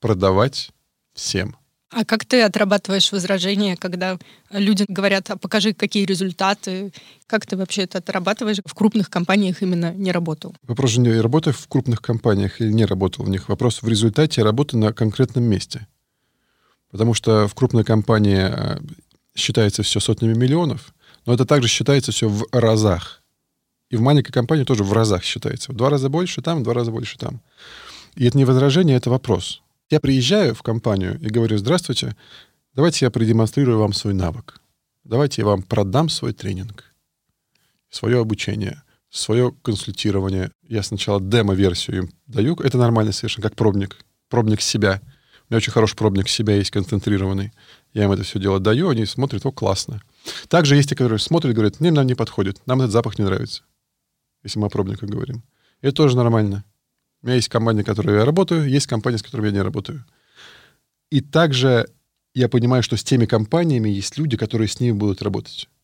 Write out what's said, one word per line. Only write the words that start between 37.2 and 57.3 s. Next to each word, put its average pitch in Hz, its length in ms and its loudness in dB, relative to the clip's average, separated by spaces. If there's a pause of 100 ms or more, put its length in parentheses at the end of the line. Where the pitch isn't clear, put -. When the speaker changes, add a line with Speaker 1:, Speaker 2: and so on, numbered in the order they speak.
Speaker 1:
свое 120 320 0
обучение, 107 600 -4 (260)
свое 123 440 0
консультирование". 95 960 -4 (120)
Я 110 200 -6
сначала 101 400 -2
демо-версию 98 760 2
им 92 140 -4 (160)
даю. 117 300 -2
Это 139 200 -2
нормально 113 360 2
совершенно, 107 360 -4
как - 80 -8
пробник. 98 400 0 (320)
Пробник 110 320 2
себя. 101 400 0 (480)
У 113 60 -4
меня - 20 4
очень 110 160 0
хороший 110 240 2
пробник 98 320 0
себя 107 260 0
есть, 101 160 0
концентрированный. 98 840 -2 (420)
Я 107 100 2
им 98 80 4
это 98 120 -2
все - 140 -8
дело 98 220 0
даю, 120 300 2
они 113 160 0
смотрят: 127 400 -6
"О, 131 60 -4
классно". 98 500 -6 (460)
Также 147 280 4
есть 143 140 4
те, 143 60 -2
которые 117 220 0
смотрят 156 340 0
и - 20 0
говорят: 107 260 0
"Не, 170 100 2
нам 147 160 4
не 123 80 0
подходит, 104 520 -4
нам 127 160 0
этот 117 100 0
запах 113 260 0
не 107 60 0
нравится". - 380 -4 (840)
Если 110 140 -8
мы 104 80 0
о 104 40 -2
пробниках 104 380 -4
говорим. 120 340 -8 (380)
И 135 60 -2
это 135 100 -2
тоже 147 180 4
нормально. 110 480 2 (580)
У - 60 -12
меня 123 80 -2